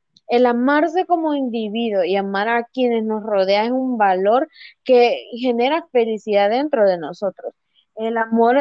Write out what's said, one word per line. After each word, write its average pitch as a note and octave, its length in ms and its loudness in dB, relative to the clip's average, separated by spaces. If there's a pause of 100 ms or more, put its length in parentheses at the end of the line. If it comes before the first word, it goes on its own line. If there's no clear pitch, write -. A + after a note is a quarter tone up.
(280)
El A#3+ 180 2
amarse D4 600 0
como D#4+ 280 -2
individuo A3+ 680 -4
y F#3 120 -2
amar G3 340 -2
a A#3 160 -2
quienes A#3 380 -2
nos G#3+ 200 -6
rodean G3+ 440 0
es A#3+ 40 -4
un B3+ 260 -4
valor G#3 520 0 (340)
que A#3 420 2 (140)
genera B3+ 520 -2
felicidad G#3+ 580 0
dentro B3+ 360 0
de F#3 120 2
nosotros. F3+ 560 -10 (420)
El A3+ 220 -6
amor A3+ 440 4